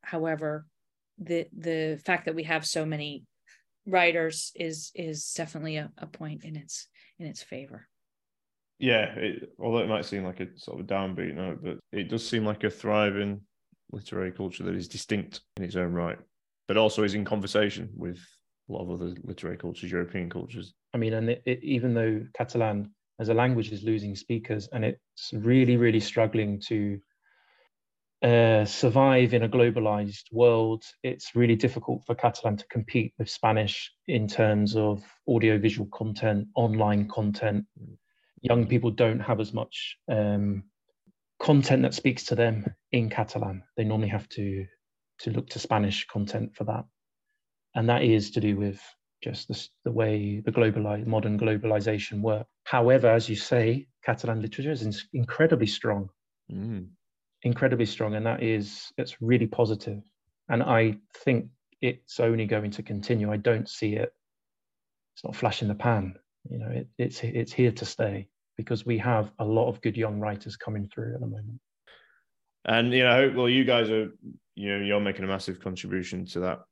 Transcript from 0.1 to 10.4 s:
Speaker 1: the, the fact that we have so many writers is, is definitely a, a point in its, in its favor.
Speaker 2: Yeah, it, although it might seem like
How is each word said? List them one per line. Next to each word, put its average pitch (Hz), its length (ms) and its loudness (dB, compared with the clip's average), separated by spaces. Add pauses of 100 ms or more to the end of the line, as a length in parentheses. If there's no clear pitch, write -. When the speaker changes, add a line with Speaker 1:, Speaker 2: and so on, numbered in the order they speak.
Speaker 1:
the, 170 280 -4 (100)
the 160 480 -4
fact 175 220 0
that 160 80 -4
we 160 100 -6
have 160 220 -2
so 160 180 -2
many 147 400 -6 (640)
writers 170 680 2
is, 160 400 -8
is 160 380 -8
definitely 156 440 -6
a, 151 220 -8
a 160 80 -12
point 156 380 -12
in 156 120 -12
its, - 320 -14 (300)
in 165 80 -12
its - 160 -14
favor. - 440 -16 (920)
Speaker 2:
Yeah, 113 260 4 (120)
it, - 420 -6
although 117 200 0
it 101 100 0
might 107 160 0
seem 98 200 -6
like 90 160 -8